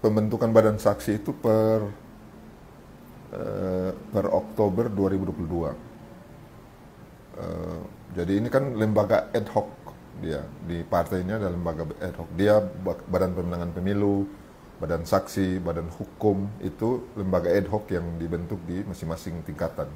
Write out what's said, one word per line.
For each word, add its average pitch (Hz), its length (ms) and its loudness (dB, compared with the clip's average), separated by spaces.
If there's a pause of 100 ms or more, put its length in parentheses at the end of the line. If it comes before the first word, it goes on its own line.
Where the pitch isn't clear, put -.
pembentukan 110 480 4
Badan 110 240 8
Saksi 104 400 2
itu 110 160 -4
per, 110 480 4 (1500)
eh, 92 640 -2
per - 320 -2
Oktober 104 640 2
dua 98 160 2
ribu 92 160 2
dua 87 160 -2
puluh 82 80 -4
dua. 80 220 -2 (1700)
Eh, 82 400 -8 (320)
jadi 90 240 0
ini 120 160 0
kan 135 240 2
lembaga 107 560 2
ad - 240 0
hoc 202 160 0 (480)
dia, 78 240 -4 (240)
di 85 160 -4
partai 90 400 0
ini 92 80 -2
ada 104 160 0
lembaga 85 400 -2 (160)
ad 87 160 -6
hoc. 82 160 -8
Dia 104 240 8
ba-, 92 480 -4
Badan 92 240 2
Pemenangan 87 400 -2
Pemilu, 98 560 2 (480)
Badan 82 320 -4
Saksi, 95 560 2
Badan 82 240 -2
Hukum, 101 720 0
itu 113 560 -2
lembaga 92 320 2
ad 95 240 4
hoc 107 160 -4
yang 87 160 -2 (160)
dibentuk 85 480 -4
di 90 160 -4
masing-masing 85 560 -8
tingkatan. 76 560 -6